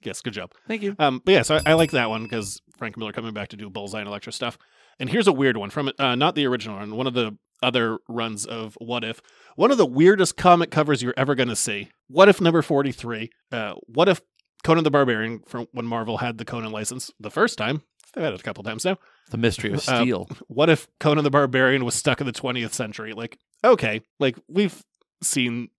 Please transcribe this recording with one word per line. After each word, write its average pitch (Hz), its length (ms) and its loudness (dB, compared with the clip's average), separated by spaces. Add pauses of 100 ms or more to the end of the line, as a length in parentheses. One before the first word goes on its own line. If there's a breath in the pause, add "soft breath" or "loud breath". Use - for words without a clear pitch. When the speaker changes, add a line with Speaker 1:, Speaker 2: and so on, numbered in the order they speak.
Speaker 1:
Yes. 101 200 -10
Good 120 100 -6
job. 92 200 -10 (140)
Speaker 2:
Thank 220 160 -8
you. 202 160 -6
Speaker 1:
Um, 135 260 2
but 190 80 4
yeah, 190 100 6
so 156 140 2
I, 147 140 2
I - 40 8
like 165 180 4
that 120 180 0
one 110 180 -6
'cause 104 320 -8 (180)
Frank 110 180 -10
Miller 107 160 -8
coming 113 200 -10
back 104 180 -8
to 110 60 -18
do 101 140 -14
Bullseye 101 300 -10
and 101 80 -8
Elektra 101 240 -12
stuff. - 260 -8 (400 soft breath)
And 131 120 -8
here's 202 180 2
a 185 40 4
weird 131 240 2
one 101 140 -8
from, 135 300 -4
uh, 127 160 2
not 147 180 0
the 143 120 0
original 113 320 -4
run, 104 180 -10
one 127 100 -4
of 127 80 -6
the 110 220 -2 (260)
other 120 360 0 (100)
runs 113 360 -6
of 113 360 -10
What 120 240 -6
If. 113 160 -10 (340 soft breath)
One 214 160 4
of 269 80 2
the 185 80 6
weirdest 170 500 6
comic 175 360 4
covers 147 300 2
you're 123 140 -4
ever 135 200 0
gonna 123 180 0
see. 101 360 -6 (180)
What 180 200 8
If 196 120 6
number 165 220 4
forty-three. 120 680 -4 (220)
Uh, 107 220 -6 (120)
what 151 220 2
if 180 120 2 (440)
Conan 165 180 4
the 151 80 2
Barbarian, 117 560 0
from 120 260 -10
when 120 140 -8
Marvel 113 320 -4
had 117 200 -6
the 117 60 -10
Conan 110 280 -10
license 107 480 -10
the 107 100 -12
first - 260 0
time, 127 260 -4 (320)
they've 240 100 -6
had 139 100 -2
it 92 60 -12
a - 40 -20
couple - 200 -10
times 113 200 -8
now. 185 120 0 (340 soft breath)
Speaker 2:
The 113 80 -8
Mystery 113 340 0
of - 160 -4
Speaker 1:
Uh, 127 140 2
Speaker 2:
Steel. 107 260 -2 (200)
Speaker 1:
what 143 200 2
if - 200 2 (100)
Conan 151 240 2
the 147 80 2
Barbarian 131 540 4
was 117 100 -4
stuck - 260 0
in 147 60 -4
the 120 60 -6
twentieth 123 420 -6
century? 110 380 -8
Like, 113 260 -12 (240)
okay, 127 380 4 (180)
like, 135 180 2 (120)
we've 185 340 0 (400)
seen 120 460 -2 (100)